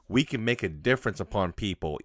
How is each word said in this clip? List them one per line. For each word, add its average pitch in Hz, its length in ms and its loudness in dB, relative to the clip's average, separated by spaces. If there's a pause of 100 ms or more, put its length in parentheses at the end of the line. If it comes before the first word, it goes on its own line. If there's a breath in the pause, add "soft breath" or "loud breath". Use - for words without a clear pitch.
we 123 160 4
can 113 220 -4
make 120 180 2
a 98 60 -2
difference 98 500 0
upon 95 320 0
people, 85 540 -2